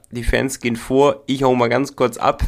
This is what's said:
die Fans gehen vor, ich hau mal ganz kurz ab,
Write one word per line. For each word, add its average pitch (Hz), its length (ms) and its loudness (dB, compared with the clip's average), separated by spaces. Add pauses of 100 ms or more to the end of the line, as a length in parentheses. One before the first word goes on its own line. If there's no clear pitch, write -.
(100)
die 120 140 -8
Fans 123 360 -2
gehen 120 160 -2
vor, 135 500 2
ich 135 180 -2
hau 127 100 4
mal 120 140 2
ganz 131 280 -2
kurz 123 220 -2
ab, - 300 -2